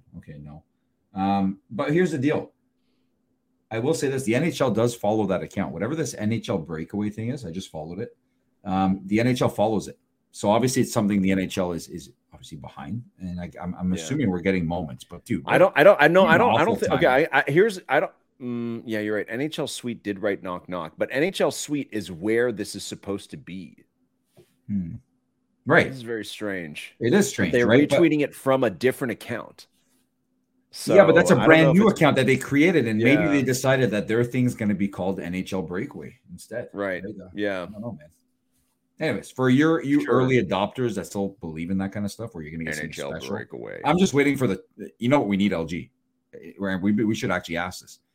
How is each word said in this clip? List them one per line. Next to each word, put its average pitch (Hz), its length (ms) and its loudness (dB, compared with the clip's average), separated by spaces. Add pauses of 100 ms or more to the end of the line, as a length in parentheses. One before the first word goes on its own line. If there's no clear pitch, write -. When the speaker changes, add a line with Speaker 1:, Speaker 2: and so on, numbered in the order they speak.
(180)
Speaker 1:
Okay, 76 240 -18
no. 73 220 -20 (500)
Um, 98 460 0 (100)
but 139 240 -4
here's 175 160 2
the 156 80 -4
deal. 143 360 -2 (1160)
I 110 100 -6
will 135 140 0
say 151 160 -2
this, 135 140 -4
the 110 100 0
N 139 120 2
H 170 160 -2
L 135 100 2
does 117 240 2
follow 107 320 0
that 87 160 -2
account. 76 300 -6
Whatever 101 220 -6
this 160 200 -6
N 107 180 -4
H - 160 -6
L 107 80 0
breakaway 82 540 -6
thing 110 180 -8
is, 131 160 -10
I 85 60 -10
just 92 180 -10
followed 82 300 -12
it. 120 180 -12 (480)
Um, 95 400 2
the 104 140 0
N 120 80 2
H 127 160 2
L 120 60 2
follows 104 380 0
it. - 120 -20 (320)
So - 180 -2
obviously 123 320 2
it's 107 100 0
something 101 300 2
the 95 100 2
N 95 80 2
H 90 200 -4
L 90 140 -2
is, 82 140 -8
is - 220 -14 (240)
obviously 76 240 -20
behind. 71 460 -12 (160)
And 90 200 -10
I, 87 120 -12 (100)
I'm, 90 140 -8
I'm 92 180 -2
Speaker 2:
Yeah. - 80 -4
Speaker 1:
assuming 135 300 -2
we're 87 100 -2
getting 92 240 2
moments, 80 380 -6
but - 200 -18
dude, 90 220 -4
Speaker 2:
I 123 140 4
don't, 185 180 6
I 143 60 6
don't, 185 180 8
I 147 60 8
know, 180 160 6
Speaker 1:
what 165 80 6
Speaker 2:
I - 20 10
Speaker 1:
an 170 60 6
Speaker 2:
don't, 226 160 4
I - 100 2
don't - 40 2
Speaker 1:
awful 214 80 0
Speaker 2:
think, - 160 -2
okay, 131 120 2
Speaker 1:
time. 135 260 4
Speaker 2:
I, 139 160 2
I, 143 40 -2
here's, 185 360 2
I 131 140 2
don't, 180 100 -4 (300)
mm, 117 440 -6
yeah, 110 140 -4
you're 107 160 -2
right. 101 140 -4
N 117 120 -6
H 151 180 -6
L 143 80 -4
Suite 117 360 -10
did 101 180 -6
write 101 220 -2
knock, 90 260 -8
knock, 85 280 -8
but 107 140 -2
N 131 120 0
H 190 180 -2
L 160 100 2
Suite - 400 -6
is 95 200 -8
where 110 400 0
this 101 240 -10
is 98 80 -12
supposed - 480 -10
to 90 60 -14
be. 90 460 -16 (840)
Speaker 1:
Hmm. 92 280 -4 (720)
Right. 143 220 6
Speaker 2:
This 131 100 -10
is 127 60 -14
very 113 220 -8
strange. 90 720 -10
Speaker 1:
It 117 140 2
is 202 160 4
strange, 87 240 -2
Speaker 2:
They're 120 140 4
Speaker 1:
right? 135 220 8
But 185 100 4
Speaker 2:
retweeting 151 220 4
it 135 120 -2
from 135 300 0
a 117 60 2
different 120 420 -2
account. - 560 -10 (1080)
So, - 220 -2
Speaker 1:
Yeah, 196 100 10
but - 100 6
that's 170 160 6
a - 40 8
Speaker 2:
I - 40 2
don't - 60 2
Speaker 1:
brand 160 200 8
Speaker 2:
know 156 60 6
if 165 60 4
Speaker 1:
new 214 120 6
Speaker 2:
it's - 100 0
Speaker 1:
account 143 160 6
that 127 100 2
they 131 120 4
created, 143 500 2
and 110 100 -2
maybe 127 260 4
Speaker 2:
Yeah. 156 80 0
Speaker 1:
they 143 120 2
decided 131 480 0
that 104 160 -2
their 113 160 0
thing's 123 320 -2
gonna 104 180 -2
be 98 140 -2
called 95 320 -6
N 87 160 -8
H 92 180 -6
L 95 80 -4
Breakaway 87 540 -10 (160)
instead. 107 420 -12
Speaker 2:
Right. 95 300 -6
Speaker 1:
Right? 104 180 -12
Uh, 90 140 -20
Speaker 2:
Yeah. 98 280 -4
Speaker 1:
I - 20 -8
don't 104 160 -16
know, 117 100 -10
man. 87 160 -18 (920)
Anyways, 135 320 -6
for 127 180 0
your, 156 340 4
you 143 220 0
Speaker 2:
Sure. 120 80 0
Speaker 1:
early 131 280 4
adopters 104 540 -2
that 90 120 -6
still 98 340 -6
believe 82 300 -8
in 98 80 -2
that 98 120 -4
kind 101 140 -8
of 98 60 -6
stuff, 113 220 -14
where 85 100 -14
you're 76 100 -14
gonna 82 100 -8
get 78 120 -6
something 76 100 -8
Speaker 2:
N 76 80 -12
H 73 60 -10
L 71 120 -8
Speaker 1:
special. 73 240 -10
Speaker 2:
Breakaway. 55 480 -12
Speaker 1:
I'm 151 160 2
just 185 140 4
waiting 139 240 2
for 127 100 0
the, 95 160 -2 (340)
you 117 120 -2
know 143 100 4
what 113 80 0
we 101 100 2
need, 101 160 2
L 82 120 -2
G. 82 260 -10 (680)
Where 95 220 -4
we, 98 140 2
we 110 220 0
should 110 160 -4
actually 90 260 -4
ask 90 240 -8
this. - 180 -20 (160)